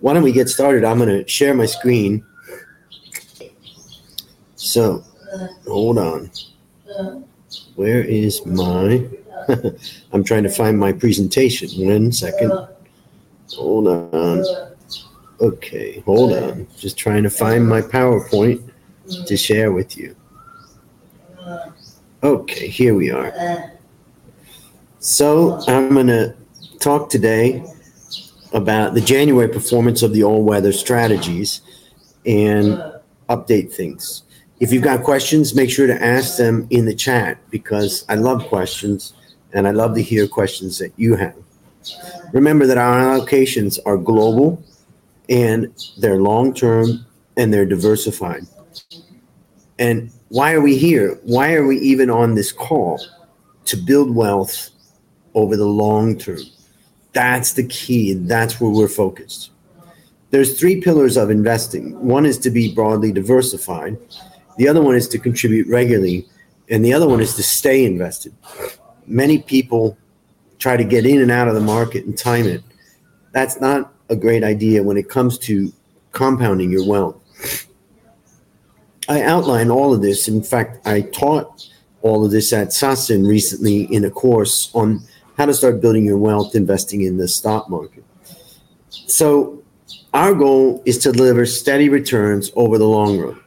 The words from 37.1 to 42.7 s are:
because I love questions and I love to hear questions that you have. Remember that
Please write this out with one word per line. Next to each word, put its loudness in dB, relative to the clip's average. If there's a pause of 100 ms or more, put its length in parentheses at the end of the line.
because -6
I -2
love 0
questions -6 (400)
and 0
I 0
love 0
to -2
hear 0
questions -6
that -10
you 2
have. -6 (960)
Remember 4
that 4